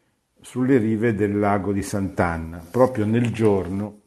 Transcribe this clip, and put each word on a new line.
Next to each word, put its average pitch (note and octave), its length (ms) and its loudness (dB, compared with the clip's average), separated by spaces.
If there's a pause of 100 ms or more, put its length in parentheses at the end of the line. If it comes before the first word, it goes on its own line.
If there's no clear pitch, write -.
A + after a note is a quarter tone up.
(400)
sulle B2+ 380 0
rive A2 380 2
del G2+ 240 0
lago G2+ 320 0
di G2+ 100 -2
Sant'Anna, F2 880 -4
proprio A#2+ 360 2
nel A2+ 260 0
giorno G2+ 760 0